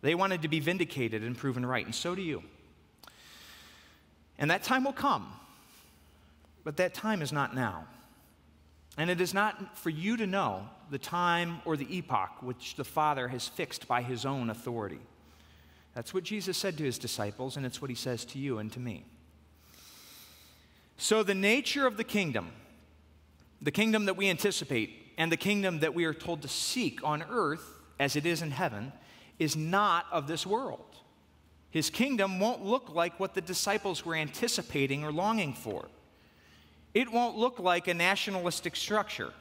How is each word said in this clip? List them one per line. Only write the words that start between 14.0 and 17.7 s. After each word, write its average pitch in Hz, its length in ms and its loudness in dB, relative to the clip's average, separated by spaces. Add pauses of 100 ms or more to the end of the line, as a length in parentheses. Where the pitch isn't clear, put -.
his 123 240 -4
own 135 240 0
authority. 107 520 -6 (920)
That's 117 220 -8
what 185 80 0
Jesus 185 340 -2
said 175 220 -2
to 156 40 0
his 127 140 0
disciples, 117 580 -4
and 139 80 -4
it's 127 160 -6